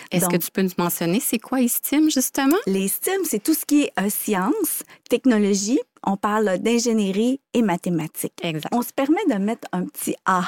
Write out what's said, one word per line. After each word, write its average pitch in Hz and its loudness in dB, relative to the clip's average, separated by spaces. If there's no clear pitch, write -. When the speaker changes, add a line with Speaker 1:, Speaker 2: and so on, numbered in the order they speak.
Speaker 1:
Est-ce 175 2
Speaker 2:
Donc, 180 0
Speaker 1:
que 175 4
tu - -4
peux 196 -2
nous 190 2
mentionner 175 0
c'est 247 -2
quoi - -4
les 240 4
stim, 302 2
justement ? 277 2
Speaker 2:
les 190 0
stim, 370 -2
c'est 208 -4
tout 320 2
ce - -4
qui 294 4
est, - -4
euh, 196 0
sciences, 214 -2
technologie. 208 2
On 196 0
parle 202 0
d'ingénierie 226 0
et 240 4
mathématiques. 170 -2
Speaker 1:
Exact. 156 -4
Speaker 2:
On 240 0
se - -12
permet 311 2
de 247 2
mettre 202 -2
un 185 -2
petit - -6
A 185 2